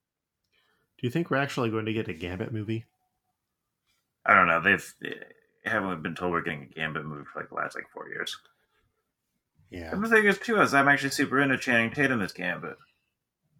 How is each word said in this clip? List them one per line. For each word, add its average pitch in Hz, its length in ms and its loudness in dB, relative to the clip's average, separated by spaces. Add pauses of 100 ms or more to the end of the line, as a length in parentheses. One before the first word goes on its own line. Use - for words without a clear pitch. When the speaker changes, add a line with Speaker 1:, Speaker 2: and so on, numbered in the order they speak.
(1000)
Speaker 1:
Do 127 80 -2
you - 20 2
think 165 220 -2
we're 135 60 0
actually 135 340 -2
going 110 160 -2
to 110 60 -2
get 107 160 -2
a 92 40 -6
Gambit 90 400 -6
movie? 110 320 -6 (1400)
Speaker 2:
I 104 120 6
don't 92 120 8
know. 82 140 2
They've, 92 320 2 (680)
haven't 104 260 -2
we 90 80 -4
been 80 180 -8
told 90 160 -4
we're 85 100 0
getting 78 220 -6
a - 120 -20
Gambit 78 300 -6
movie 73 260 -12
for, 76 80 -12
like, 76 100 -12
the 78 60 -14
last, 78 200 -6
like, - 180 -12
four - 160 -14
years? - 260 -10 (1300)
Speaker 1:
Yeah. 85 240 -10
Speaker 2:
And 190 100 -4
the 226 60 -4
thing 214 160 8
is, 190 140 4
too, 220 200 0
is 139 140 4
I'm 139 140 6
actually 135 240 4
super 131 280 0
into 139 180 2
Channing 117 340 2
Tatum 131 300 0
as 90 120 -4
Gambit. 85 440 -6 (840)